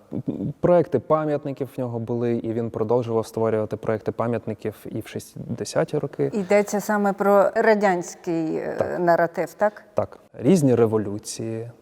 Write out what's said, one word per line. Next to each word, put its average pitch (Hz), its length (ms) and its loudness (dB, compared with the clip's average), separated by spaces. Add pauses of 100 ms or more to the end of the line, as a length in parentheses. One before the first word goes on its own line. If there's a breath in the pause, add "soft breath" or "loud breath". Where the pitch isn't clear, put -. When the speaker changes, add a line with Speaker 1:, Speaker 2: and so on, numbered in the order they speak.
(260)
Speaker 1:
п-, - 80 -6 (260)
проекти 165 400 2
пам'ятників 147 800 -2
в - 20 -2
нього 117 200 -4
були, 120 360 -2
і 113 180 -4
він 117 160 -4
продовжував 113 580 0
створювати 110 500 -2
проекти - 340 -4
пам'ятників 113 640 -4 (100)
і 110 140 -8
в - 80 -10
шістдесяті - 920 -4
роки. 143 360 -4
Speaker 2:
Йдеться 202 460 0
саме 202 340 0
про 202 420 4
радянський, 180 1000 0
е, - 240 -4
Speaker 1:
Так. 139 200 -2
Speaker 2:
наратив, 170 540 2
так? 208 300 -2 (100)
Speaker 1:
Так. - 260 -4 (140)
Різні 139 420 4
революції. 113 960 0 (100)